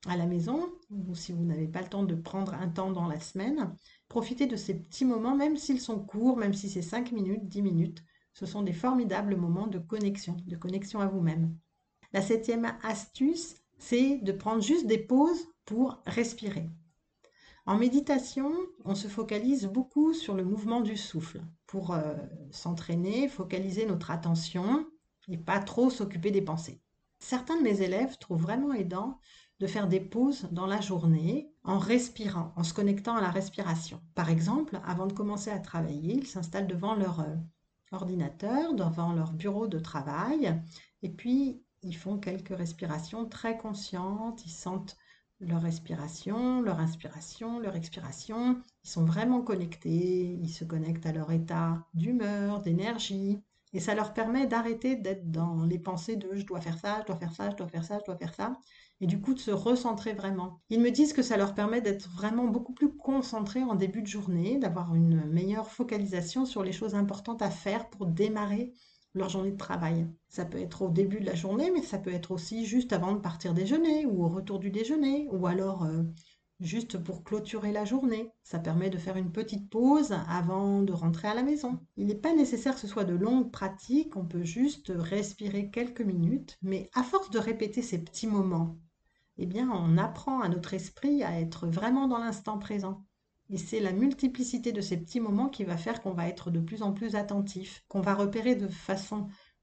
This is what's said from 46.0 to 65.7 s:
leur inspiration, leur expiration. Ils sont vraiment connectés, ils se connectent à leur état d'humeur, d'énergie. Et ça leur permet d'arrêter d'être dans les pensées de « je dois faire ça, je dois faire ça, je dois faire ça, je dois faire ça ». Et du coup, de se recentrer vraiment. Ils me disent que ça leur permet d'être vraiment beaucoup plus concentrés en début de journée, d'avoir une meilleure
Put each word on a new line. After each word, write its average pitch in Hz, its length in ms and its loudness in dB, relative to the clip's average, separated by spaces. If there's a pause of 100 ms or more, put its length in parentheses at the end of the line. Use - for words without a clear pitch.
leur 190 200 0
inspiration, 226 800 -6
leur 190 160 -4
expiration. 220 840 -2 (240)
Ils - 60 -14
sont 165 140 2
vraiment 226 380 4
connectés, 180 960 0
ils 165 80 -2
se - 160 -8
connectent 165 420 -2
à 160 60 0
leur 156 180 -2
état 165 640 0
d'humeur, 202 640 0
d'énergie. 196 800 0 (340)
Et 185 60 -2
ça 208 140 0
leur 208 200 -2
permet 233 320 2
d'arrêter 233 500 0
d'être 190 340 -4
dans 165 340 0
les 180 140 2
pensées 185 380 -4
de « 196 180 -6
je 196 120 -4
dois 175 140 -6
faire 165 180 -4
ça, 208 240 -2
je 214 40 -10
dois 180 100 -4
faire 165 180 -6
ça, 202 160 -4
je 202 60 -6
dois 175 120 -6
faire 165 160 -4
ça, 208 160 -4
je 208 60 -10
dois 185 100 -6
faire 165 180 -8
ça ». 233 240 -6 (420)
Et 190 60 0
du 196 140 2
coup, 269 140 2
de 254 40 -6
se - 120 -4
recentrer 226 640 0
vraiment. 190 460 -4 (100)
Ils 220 100 4
me 240 100 8
disent 294 220 6
que 262 100 4
ça 233 140 2
leur 196 180 4
permet 220 260 2
d'être 202 280 -2
vraiment 214 380 0
beaucoup 233 260 0
plus 294 240 2
concentrés 254 640 0
en 233 140 2
début 190 260 0
de 208 60 -6
journée, 196 500 0
d'avoir 170 360 0
une 165 320 6
meilleure 196 440 0